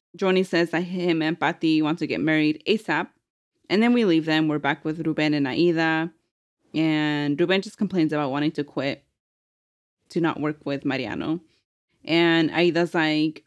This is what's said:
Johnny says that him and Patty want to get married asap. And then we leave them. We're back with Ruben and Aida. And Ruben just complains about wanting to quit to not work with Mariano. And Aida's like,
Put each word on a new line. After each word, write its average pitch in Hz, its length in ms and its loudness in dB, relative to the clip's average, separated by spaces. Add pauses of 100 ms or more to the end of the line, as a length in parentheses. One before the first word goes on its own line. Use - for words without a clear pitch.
(140)
Johnny 185 300 2
says 170 260 0
that 165 120 -2
him 175 380 -2
and 160 200 -2
Patty 156 420 0
want 156 160 0
to 151 80 -4
get 104 140 -4
married 151 480 0
asap. 180 400 -2 (600)
And 208 140 2
then 240 100 4
we 240 120 2
leave 165 220 2
them. 156 200 2
We're 151 140 0
back 143 240 -2
with 156 200 -6
Ruben 156 300 0
and 139 140 0
Aida. 160 640 0 (600)
And 151 680 0
Ruben 180 200 2
just 208 160 -10
complains 175 360 0
about 147 180 -2
wanting 147 220 -2
to 147 100 -4
quit 131 400 -6 (1080)
to 175 100 -4
not 165 200 -2
work 147 240 -4
with 139 200 -6
Mariano. 131 560 -4 (640)
And 165 480 2
Aida's 170 420 2
like, 156 520 0